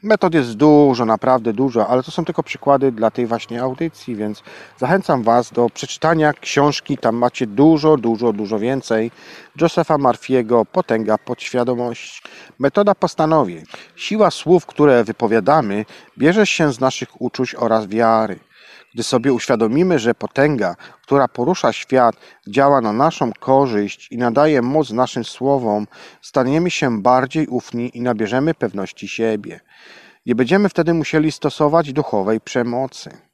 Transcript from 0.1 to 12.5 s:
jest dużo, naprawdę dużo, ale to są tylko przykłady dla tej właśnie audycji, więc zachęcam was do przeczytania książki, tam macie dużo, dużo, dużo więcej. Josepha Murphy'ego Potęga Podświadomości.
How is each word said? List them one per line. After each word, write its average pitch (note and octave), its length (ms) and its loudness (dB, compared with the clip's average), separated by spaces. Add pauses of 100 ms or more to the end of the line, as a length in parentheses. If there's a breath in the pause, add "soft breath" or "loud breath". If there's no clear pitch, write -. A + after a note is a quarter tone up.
jest B2 200 2
dużo, C#3 500 6
naprawdę A2+ 480 0
dużo, A#2 360 0
ale B2+ 140 0
to D#3+ 80 -12
są E3+ 140 -6
tylko E3 180 -4
przykłady C#3 500 0
dla A2 180 0
tej A#2+ 160 -4
właśnie A#2 360 -6
audycji, C3 540 -8
więc G#2+ 260 -8 (360 loud breath)
zachęcam C#3+ 440 0
was A#2 300 2
do A#2+ 180 0
przeczytania D#3 600 0
książki, C#3+ 680 -2
tam A2+ 180 0
macie B2 300 -2
dużo, D3 500 4
dużo, A#2 360 0
dużo G#2 260 -4
więcej. A#2 520 -2 (500 loud breath)
Josepha E3 340 0
Murphy'ego A#2+ 800 0
Potęga A2 460 0
Podświadomości. B2 1040 -6 (360 loud breath)